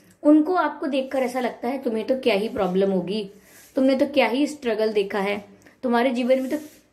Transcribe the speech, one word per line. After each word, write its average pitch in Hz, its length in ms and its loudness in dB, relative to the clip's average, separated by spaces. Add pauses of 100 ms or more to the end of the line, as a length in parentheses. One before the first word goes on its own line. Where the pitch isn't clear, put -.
(220)
उनको 302 320 6
आपको 311 320 -2
देखकर 262 320 -2
ऐसा 254 220 -2
लगता 330 280 -4
है, 269 140 -6
"तुम्हें 220 240 -4
तो 262 120 0
क्या 220 160 0
ही 208 140 -2
problem 196 420 0
होगी, 190 400 -4 (460)
तुमने 262 200 4
तो 285 100 2
क्या 269 200 2
ही 262 200 0
struggle 220 460 -2
देखा 202 280 -2
है, 202 240 -4 (380)
तुम्हारे 240 280 2
जीवन 254 300 2
में 262 100 -4
तो 294 80 -2 (340)